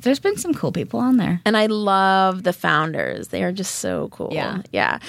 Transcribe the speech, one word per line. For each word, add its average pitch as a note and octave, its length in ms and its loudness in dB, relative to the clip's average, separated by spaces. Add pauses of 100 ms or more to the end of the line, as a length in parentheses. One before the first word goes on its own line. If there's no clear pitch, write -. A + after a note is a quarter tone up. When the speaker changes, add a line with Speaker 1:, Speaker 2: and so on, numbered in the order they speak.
Speaker 1:
there's C4+ 180 2
been G4+ 180 0
some F4 160 -2
cool - 200 -2
people - 260 -4
on B3+ 180 4
there. F3 280 2
Speaker 2:
And G#3+ 100 2
I G#3+ 120 4
love F#3+ 760 2
the G#3 100 2
founders. D#3 760 -2
They F#3 140 -2
are F3+ 100 0
just F#3+ 220 -6
so F3 340 -4
cool. - 240 -8
Speaker 1:
Yeah. D#3 280 -4 (120)
Speaker 2:
Yeah. - 360 0